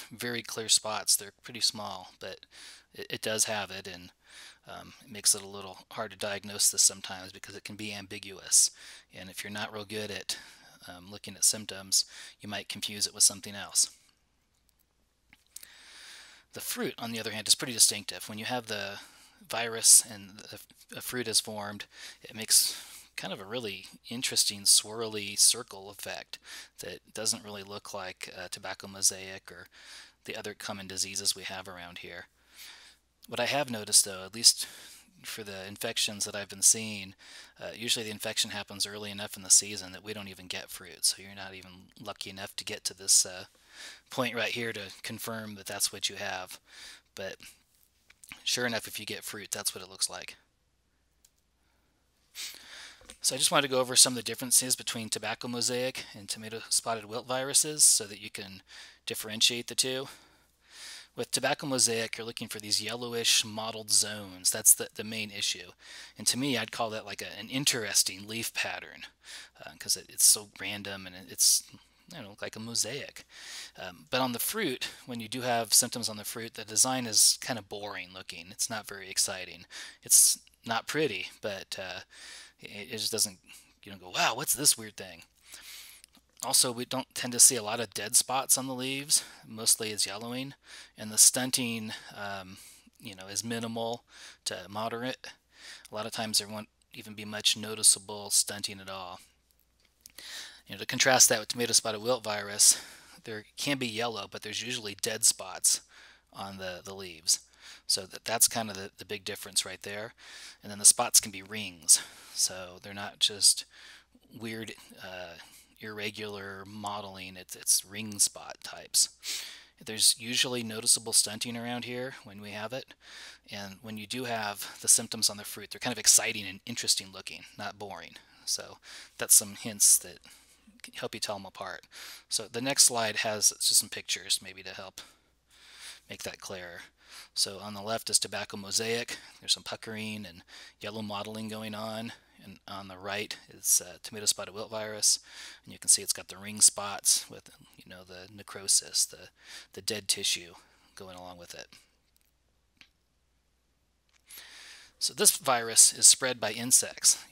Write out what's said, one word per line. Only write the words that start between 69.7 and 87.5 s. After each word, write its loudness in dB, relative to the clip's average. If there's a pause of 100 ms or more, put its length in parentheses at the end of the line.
'cause -2
it, -14
it's 0
so 6 (140)
random -6
and -12
it, -16
it's, 6 (500)
I -12
don't -10
know, -16
like -6
a -8
mosaic. -4 (520)
Um, -12
but 2
on 2
the -4
fruit, -2 (200)
when -8
you -8
do -6
have 2
symptoms 4
on -8
the -10
fruit, -8
the -10
design 2
is 6
kinda -4
boring -8
looking. -12
It's -2
not -6
very -10
exciting. -2 (380)
It's 6 (260)
not 0
pretty, 0 (140)
but, -6
uh, -8 (640)
it, -12
it -4
just -2
doesn't, 0 (440)
you -16
know, -14
go, -16
"Wow, 2
what's 0
this 6
weird -12
thing?" -14 (1200)
Also, 4
we -6
don't -6
tend -4
to 4
see 8